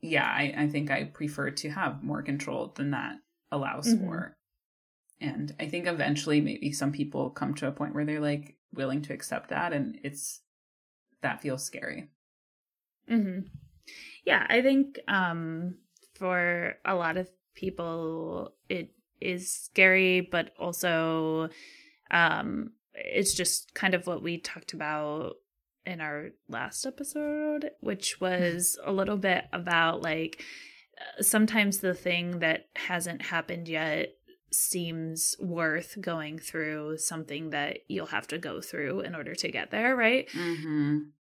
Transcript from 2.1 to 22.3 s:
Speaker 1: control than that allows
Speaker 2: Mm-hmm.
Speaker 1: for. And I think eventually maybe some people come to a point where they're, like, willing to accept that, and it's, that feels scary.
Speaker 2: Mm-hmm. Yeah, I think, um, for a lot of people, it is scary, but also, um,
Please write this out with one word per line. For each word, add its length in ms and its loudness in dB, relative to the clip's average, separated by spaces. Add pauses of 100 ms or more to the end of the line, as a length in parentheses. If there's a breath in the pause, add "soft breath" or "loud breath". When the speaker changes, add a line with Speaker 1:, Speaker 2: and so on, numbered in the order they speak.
Speaker 1:
control 560 -4
than 140 -2
that 280 -4 (340)
allows 420 -2
Speaker 2:
Mm-hmm. 100 2
Speaker 1:
for. 320 -6 (840)
And 400 -4
I 60 -4
think 200 -2
eventually 540 4
maybe 320 0
some 180 0
people 400 -2
come 240 -2
to 140 -2
a 40 -2
point 220 -4
where 100 0
they're, 160 0
like, 360 0 (180)
willing 280 0
to 120 -6
accept 360 -6
that, 220 0
and 300 -2
it's, 380 -8 (840)
that 180 -2
feels 240 -2
scary. 440 -8 (1000)
Speaker 2:
Mm-hmm. 360 2 (760 loud breath)
Yeah, 240 4
I 140 6
think, 440 4
um, 680 0 (420)
for 560 2 (100)
a 120 2
lot 200 2
of 140 -2 (240)
people, 1000 -4 (160)
it 220 -4 (300)
is 320 -4
scary, 680 6
but 360 -2
also, 920 2 (600 loud breath)
um, 640 4 (220)